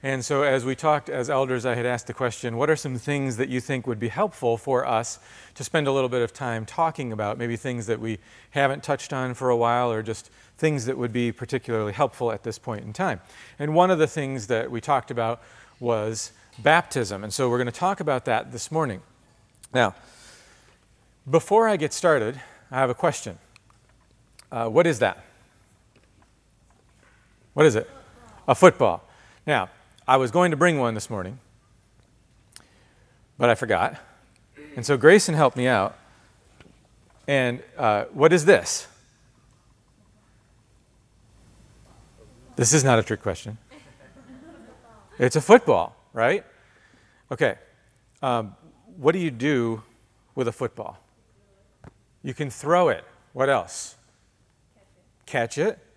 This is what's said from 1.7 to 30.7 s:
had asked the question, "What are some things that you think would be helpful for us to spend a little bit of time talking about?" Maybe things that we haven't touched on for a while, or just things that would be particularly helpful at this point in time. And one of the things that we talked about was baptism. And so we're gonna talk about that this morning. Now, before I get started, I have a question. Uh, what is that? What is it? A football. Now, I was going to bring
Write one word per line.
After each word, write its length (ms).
had 120
asked 200
the 60
question, 460
"What 100
are 80
some 220
things 400
that 100
you 140
think 240
would 120
be 100
helpful 500
for 280
us 340
to 100
spend 220
a 40
little 200
bit 100
of 140
time 320
talking 480
about?" 240
Maybe 180
things 300
that 120
we 200
haven't 320
touched 320
on 180
for 160
a 80
while, 340
or 120
just 260
things 260
that 140
would 160
be 180
particularly 600
helpful 360
at 120
this 160
point 260
in 80
time. 300
And 160
one 160
of 80
the 80
things 420
that 220
we 120
talked 280
about 320
was 500
baptism. 680
And 80
so 160
we're 80
gonna 160
talk 280
about 260
that 260
this 180
morning. 300
Now, 220
before 400
I 80
get 160
started, 440
I 100
have 100
a 40
question. 440
Uh, 180
what 180
is 120
that? 260
What 100
is 100
it? 140
A 80
football. 480
Now, 240
I 120
was 120
going 200
to 80
bring 200